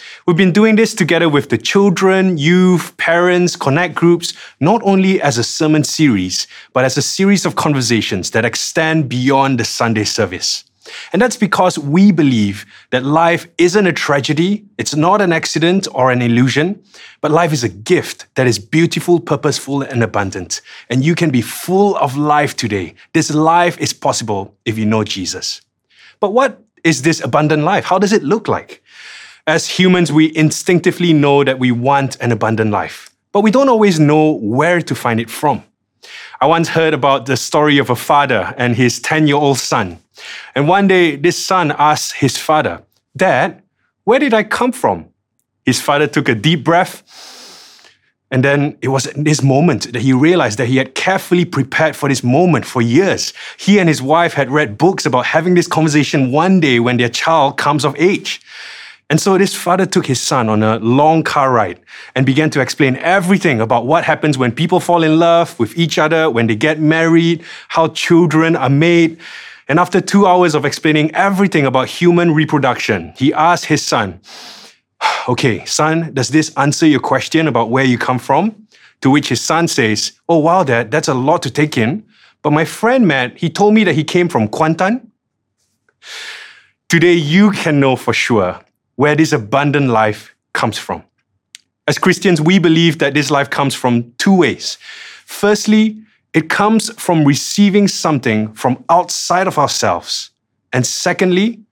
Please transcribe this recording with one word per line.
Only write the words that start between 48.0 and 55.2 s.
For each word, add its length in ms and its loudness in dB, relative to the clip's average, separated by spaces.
and 120 0
then 380 0
it 80 -4
was 180 -2
in 180 -6
this 180 0
moment 500 2
that 100 -6
he 100 2
realized 460 2
that 100 -2
he 100 0
had 160 -4
carefully 500 0
prepared 520 -2
for 120 -4
this 160 -2
moment 400 2
for 160 -4
years. 540 0
He 200 4
and 100 2
his 120 0
wife 340 0
had 160 -2
read 280 -2
books 280 0
about 200 0